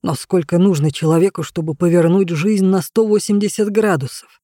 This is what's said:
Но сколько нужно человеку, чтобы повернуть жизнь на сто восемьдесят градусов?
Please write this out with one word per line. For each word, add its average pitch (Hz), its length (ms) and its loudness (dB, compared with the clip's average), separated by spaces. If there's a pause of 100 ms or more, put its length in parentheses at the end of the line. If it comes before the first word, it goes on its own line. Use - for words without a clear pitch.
Но 160 120 -4
сколько 175 440 -2
нужно 165 320 2
человеку, 165 520 0
чтобы 160 320 -8
повернуть 170 560 2
жизнь 190 360 0
на 190 140 2
сто - 260 0
восемьдесят 208 640 0
градусов? 196 720 -2